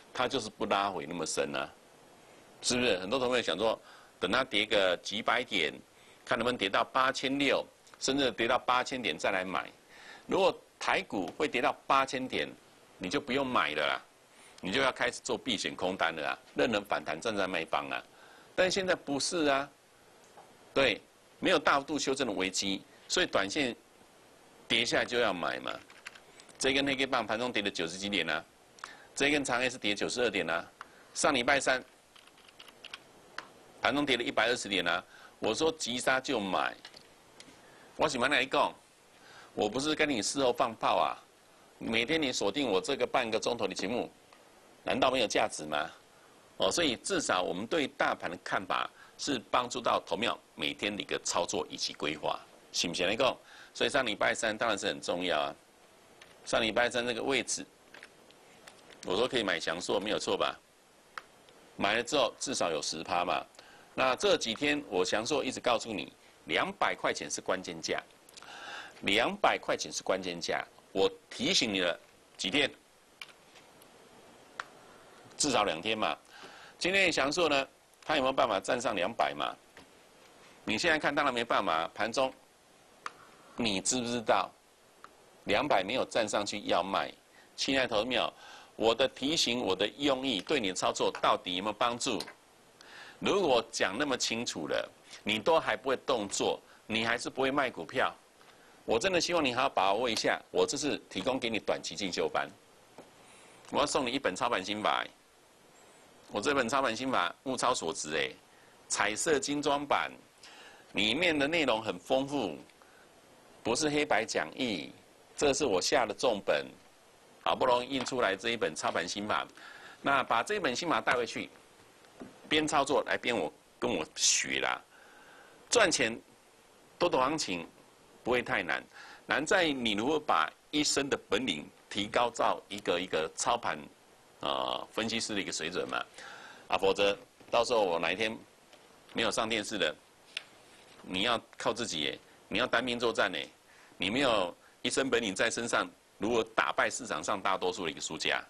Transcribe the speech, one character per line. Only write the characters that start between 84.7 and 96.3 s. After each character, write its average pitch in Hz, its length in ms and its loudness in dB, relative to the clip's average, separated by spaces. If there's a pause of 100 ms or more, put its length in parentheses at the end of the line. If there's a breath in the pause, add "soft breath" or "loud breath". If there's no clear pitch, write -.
两 113 240 2
百 104 160 4
没 104 80 -4
有 117 140 0
站 113 200 0
上 104 200 -2
去 104 180 -6
要 95 180 2
卖？ 85 300 -2 (440 loud breath)
亲 135 200 0
爱 131 60 4
的 123 60 0
投 113 100 2
资 107 60 2
朋 127 100 -2
友， 85 180 2 (420 loud breath)
我 113 200 4
的 135 120 4
提 143 300 -4
醒， 120 240 0
我 95 160 0
的 104 100 2 (120)
用 139 280 0
意， 110 140 0
对 151 180 0
你 104 100 0
的 92 60 -2
操 120 160 0
作 110 300 0
到 123 160 4
底 92 200 -6
有 92 60 -2
没 104 60 -2
有 107 60 -2
帮 120 240 0
助？ 113 200 -2 (1040 loud breath)
如 160 200 2
果 151 300 4
讲 98 260 0
那 147 80 0
么 127 140 0
清 117 260 -2
楚 82 220 -6
了， 57 240 -2 (320 loud breath)
你 107 160 0
都 160 220 4
还 117 160 0
不 - 120 -6
会 127 100 2
动 107 300 0
作， - 320 0 (280 loud breath)